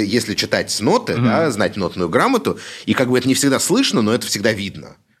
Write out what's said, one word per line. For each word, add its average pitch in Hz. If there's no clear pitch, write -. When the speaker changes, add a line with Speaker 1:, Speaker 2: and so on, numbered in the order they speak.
Speaker 1:
если 104
читать -
ноты, 165
Speaker 2:
Мгм. 120
Speaker 1:
да, 139
знать 101
нотную 90
грамоту, 160
и 110
как 127
бы 127
это 127
не 131
всегда 131
слышно, 214
но 104
это 120
всегда 107
видно. 95